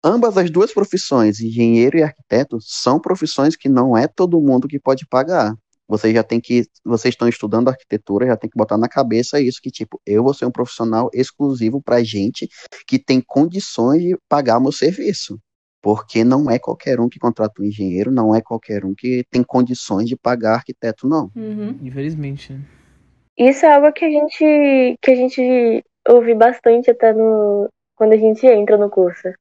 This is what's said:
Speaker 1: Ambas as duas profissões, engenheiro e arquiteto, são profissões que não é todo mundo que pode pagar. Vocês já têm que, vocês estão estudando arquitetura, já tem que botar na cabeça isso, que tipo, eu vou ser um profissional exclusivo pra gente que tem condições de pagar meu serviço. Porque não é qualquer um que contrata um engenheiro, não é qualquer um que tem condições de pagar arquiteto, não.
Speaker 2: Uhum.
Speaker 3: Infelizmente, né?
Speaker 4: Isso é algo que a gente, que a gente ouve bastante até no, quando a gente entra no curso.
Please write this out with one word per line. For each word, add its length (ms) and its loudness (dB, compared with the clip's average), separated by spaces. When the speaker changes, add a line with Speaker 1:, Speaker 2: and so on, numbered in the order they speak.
Speaker 1:
Ambas 360 2
as 100 0
duas 240 0
profissões, 680 0
engenheiro 580 2
e 40 4
arquiteto, 580 -2
são 400 -2
profissões 560 -2
que 120 -6
não 280 2
é 100 2
todo 340 0
mundo 280 2
que 100 -8
pode 280 -2
pagar. 500 -2
Vocês 260 0
já 80 2
têm 180 -2
que, 260 -2
vocês 300 -2
estão 140 -2
estudando 400 -2
arquitetura, 580 -4
já 100 0
tem 120 -12
que 80 -10
botar 200 -2
na 120 0
cabeça 520 -2
isso, 200 -2
que 100 -12
tipo, 360 -14
eu 160 0
vou 120 0
ser 100 -8
um 60 -2
profissional 640 -4
exclusivo 680 -4
pra 200 0
gente 460 -6
que 120 -2
tem 220 0
condições 800 -2
de 140 -2
pagar 320 0
meu 100 0
serviço. 680 -4
Porque 440 -2
não 260 2
é 80 0
qualquer 420 -4
um 80 0
que 100 -10
contrata 420 -4
um 40 -6
engenheiro, 460 -4
não 240 2
é 60 2
qualquer 440 -10
um 100 -6
que 360 -4
tem 120 0
condições 680 -2
de 80 -6
pagar 400 -2
arquiteto, 520 -8
não. 260 -2
Speaker 2:
Uhum. 480 -10
Speaker 3:
Infelizmente, 680 -10
né? 80 -14
Speaker 4:
Isso 280 2
é 80 6
algo 200 6
que 120 -8
a 60 -2
gente, 920 0
que 100 2
a 40 8
gente 720 0
ouve 260 6
bastante 560 4
até 220 4
no, 560 0
quando 160 4
a 40 6
gente 300 2
entra 300 6
no 120 2
curso. 520 -2